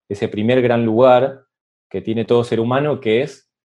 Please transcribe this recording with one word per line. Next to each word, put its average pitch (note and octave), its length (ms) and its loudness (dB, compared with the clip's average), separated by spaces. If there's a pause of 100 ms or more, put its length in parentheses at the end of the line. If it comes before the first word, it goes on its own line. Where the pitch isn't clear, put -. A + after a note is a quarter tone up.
ese G#2 200 -6
primer A2+ 320 0
gran A#2 240 0
lugar B2+ 580 2 (460)
que F#2+ 120 -8
tiene A2 240 -4
todo A#2+ 180 2
ser A#2 160 -2
humano, C3 400 -2
que A2+ 220 0
es - 280 -10 (160)